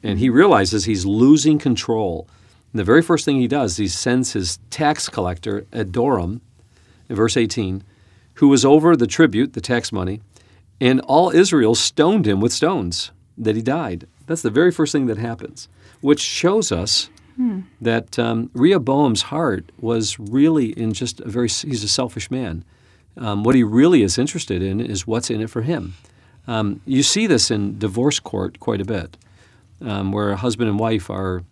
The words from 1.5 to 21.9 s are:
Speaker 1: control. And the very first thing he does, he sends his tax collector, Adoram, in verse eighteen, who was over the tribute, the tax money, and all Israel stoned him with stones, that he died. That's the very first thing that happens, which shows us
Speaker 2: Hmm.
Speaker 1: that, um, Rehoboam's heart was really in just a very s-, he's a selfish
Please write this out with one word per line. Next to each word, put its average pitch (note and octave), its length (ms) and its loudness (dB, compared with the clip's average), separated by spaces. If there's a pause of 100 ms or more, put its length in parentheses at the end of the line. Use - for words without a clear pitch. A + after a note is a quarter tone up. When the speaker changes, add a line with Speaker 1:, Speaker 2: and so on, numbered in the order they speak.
Speaker 1:
control. A2 680 -2 (460)
And A2 60 -4
the G2 60 -2
very C3 180 4
first E3 220 0
thing C#3+ 160 0
he B2 80 0
does, A#2+ 300 -2
he G#2 100 -2
sends B2 440 -2
his F2+ 260 -4 (120)
tax D3+ 380 -2
collector, G2 540 -6 (100)
Adoram, A2 680 -2 (680)
in A#2 80 -8
verse A2+ 200 2
eighteen, G#2 460 -4 (520)
who D3 140 4
was C3+ 160 6
over D#3 320 6
the A#2+ 100 0
tribute, B2+ 480 2
the - 60 -8
tax A#2+ 320 -4
money, F#2+ 280 -6 (600)
and B2+ 200 4
all E3 300 2
Israel D#3 440 4
stoned E3+ 520 2
him G2 140 2
with A#2 120 2
stones, B2 580 -2 (260)
that A2 200 -2
he A2+ 60 -6
died. B2 440 -6 (200)
That's D#3+ 160 -6
the A#2 80 0
very D#3+ 200 4
first D#3+ 220 -2
thing C#3 140 0
that G#2+ 120 -4
happens, - 500 -10 (320)
which C#3+ 200 2
shows G3 500 0
us - 380 -2 (280)
Speaker 2:
Hmm. A#3 240 -2 (200)
Speaker 1:
that, A#2 380 -2
um, A#2 340 -2
Rehoboam's C3+ 720 2
heart C3+ 480 -4 (100)
was A2+ 380 -2
really C3 520 2
in A2 220 -4
just - 280 -8
a - 80 -12
very A#2+ 180 -2
s-, - 160 -4
he's B2+ 220 -6
a G#2 40 -6
selfish - 420 -4